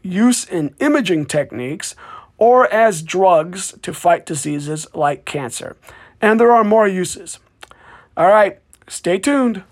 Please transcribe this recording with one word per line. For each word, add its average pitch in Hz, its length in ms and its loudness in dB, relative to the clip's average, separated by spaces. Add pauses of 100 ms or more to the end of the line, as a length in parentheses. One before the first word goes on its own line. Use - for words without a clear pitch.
use 214 380 0
in 156 360 -6
imaging 214 440 -2
techniques 139 680 -8 (420)
or 240 340 4
as 214 300 2
drugs 180 800 0
to 175 140 -10
fight 170 320 0
diseases 151 680 -8
like 147 320 -4
cancer. - 540 -10 (420)
And 220 180 2
there 233 140 6
are 226 100 6
more 214 240 2
uses. 185 520 -6 (760)
All 165 140 2
right, 208 300 4 (280)
stay 180 320 -4
tuned. 254 540 -2